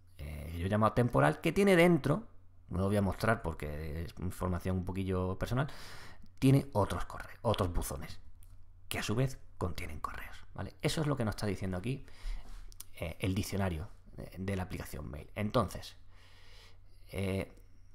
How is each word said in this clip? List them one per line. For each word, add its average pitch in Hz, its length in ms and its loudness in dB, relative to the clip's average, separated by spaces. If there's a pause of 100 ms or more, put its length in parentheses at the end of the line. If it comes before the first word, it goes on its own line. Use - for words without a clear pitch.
(180)
eh, 73 340 -8
que 85 60 -6
yo 90 80 0
he - 20 0
llamado 107 240 6
temporal, 135 480 4
que 165 120 2
tiene 196 240 8
dentro, 175 520 6 (400)
no - 100 -2
lo 196 80 4
voy 104 100 4
a 101 60 6
mostrar 107 400 2
porque 78 600 -4
es - 140 -10
información 92 600 0
un 87 60 -2
poquillo 92 540 0
personal, 127 300 0 (680)
tiene 135 340 8
otros 92 340 2
correos, - 360 -10
otros 98 300 2
buzones, - 480 -4 (680)
que - 100 -4
a - 40 -2
su 107 120 0
vez 131 240 0 (180)
contienen 80 440 -4
correos, - 440 -8 (100)
¿vale? - 280 -8
Eso 156 180 0
es 143 60 0
lo 143 100 2
que 117 80 0
nos 104 120 -2
está 110 100 -2
diciendo 92 300 -2
aquí, 117 280 -4 (960)
eh, 82 200 -6
el 95 140 0
diccionario 95 540 -2 (280)
de, - 220 -10
de 95 180 -2
la 90 80 -2
aplicación - 460 -8
Mail. - 240 -10
Entonces, 107 640 0 (1120)
eh, 95 440 -2 (420)